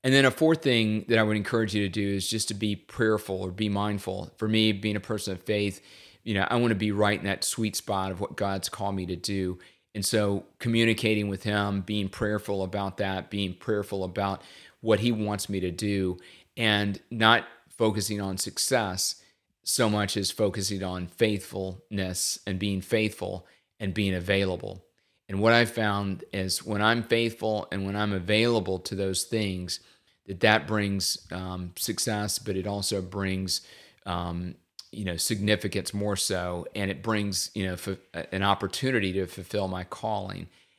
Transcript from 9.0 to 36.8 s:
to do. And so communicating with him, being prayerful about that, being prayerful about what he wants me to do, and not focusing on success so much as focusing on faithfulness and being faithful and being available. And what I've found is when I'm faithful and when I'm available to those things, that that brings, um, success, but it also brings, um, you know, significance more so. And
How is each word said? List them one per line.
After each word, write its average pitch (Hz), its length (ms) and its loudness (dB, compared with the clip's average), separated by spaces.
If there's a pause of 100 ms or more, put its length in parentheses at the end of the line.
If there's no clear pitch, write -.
to 90 100 -4
do. 92 420 -4 (360)
And 101 100 -4
so 101 400 2 (140)
communicating 113 720 2
with 98 140 -4
him, 104 400 0
being 104 260 -2
prayerful 101 540 -2
about 98 340 -4
that, 95 340 -4
being 98 240 -2
prayerful 101 500 -2
about 98 360 -2 (400)
what 110 200 4
he 117 120 4
wants 104 360 -2
me 98 120 0
to 90 100 0
do, 95 460 0 (400)
and 104 440 4 (100)
not 113 340 6 (240)
focusing 104 520 0
on 98 180 -4
success - 800 0 (480)
so 117 240 2
much 104 280 2
as 98 160 -2
focusing 98 500 0
on 92 240 -4
faithfulness 95 1400 -2
and 95 140 -2
being 98 220 0
faithful 98 680 -2 (320)
and 98 160 -4
being 98 200 2
available. 92 720 -2 (440)
And 98 120 -4
what 113 120 6
I've 117 180 6
found 101 640 -2
is 95 320 -4
when 104 180 0
I'm 113 220 4
faithful 113 680 0
and 98 160 -4
when 98 80 -4
I'm 104 180 0
available 98 680 2
to - 160 -8
those 95 260 -2
things, 92 560 -4 (480)
that 92 140 -8
that 110 260 6
brings, 101 680 -2
um, 92 440 -6
success, 104 640 -2
but 101 180 -4
it 95 100 -2
also 101 360 -2
brings, 95 580 -2 (460)
um, 87 500 -4 (340)
you 107 140 -8
know, 90 120 -2
significance 101 800 0
more 101 220 0
so. 90 580 -2
And 101 160 -2